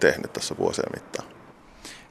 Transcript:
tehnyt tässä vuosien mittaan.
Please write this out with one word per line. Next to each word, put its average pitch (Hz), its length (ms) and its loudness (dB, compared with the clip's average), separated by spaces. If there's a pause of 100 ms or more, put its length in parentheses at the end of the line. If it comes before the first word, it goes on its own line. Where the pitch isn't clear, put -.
tehnyt - 320 4
tässä - 260 -6
vuosien - 360 0
mittaan. - 340 -10 (840)